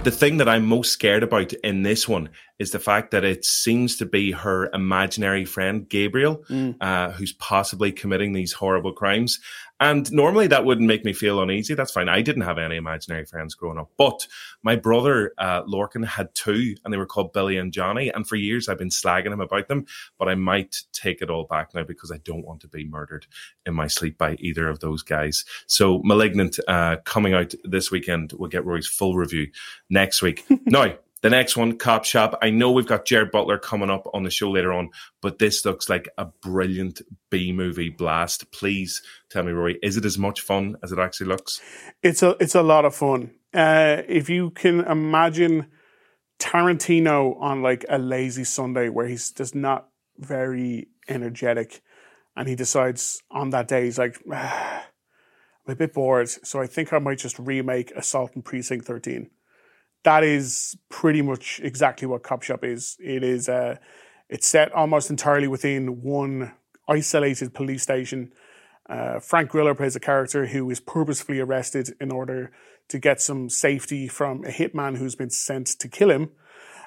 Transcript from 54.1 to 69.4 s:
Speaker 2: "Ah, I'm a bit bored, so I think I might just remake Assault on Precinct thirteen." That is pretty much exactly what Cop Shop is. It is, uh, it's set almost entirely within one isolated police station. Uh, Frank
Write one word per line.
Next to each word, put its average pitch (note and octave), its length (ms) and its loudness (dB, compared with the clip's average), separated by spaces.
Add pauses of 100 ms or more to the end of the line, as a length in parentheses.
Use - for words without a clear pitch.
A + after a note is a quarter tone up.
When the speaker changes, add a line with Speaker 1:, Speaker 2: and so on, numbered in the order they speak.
Speaker 2:
"Ah, - 540 -8 (800)
I'm C3+ 80 -8
a - 20 -8
bit D#3 180 -2
bored, B2+ 360 2
so - 320 -8
I B2+ 60 -4
think D#3+ 260 -4
I D#3 60 4
might C#3 180 -2
just B2+ 220 -10
remake B2+ 560 -4
Assault - 400 -4
on A#2+ 80 -12
Precinct B2 420 -8
thirteen." A#2+ 460 -10 (720)
That D#3 200 8
is C#3+ 540 0 (120)
pretty D#3 320 2
much C3+ 400 -4
exactly C3 460 0
what B2 160 -6
Cop B2+ 180 -4
Shop - 220 -6
is. B2 360 -6
It C3 240 -6
is, B2+ 260 0
uh, B2 280 -2 (520)
it's - 180 -2
set D#3 240 4
almost D#3 380 2
entirely C#3+ 400 2
within C3 520 -4
one C3+ 520 -4 (340)
isolated C#3+ 640 0
police C3+ 300 -4
station. C3 480 -4 (560)
Uh, A#2+ 320 -6
Frank D#3+ 300 0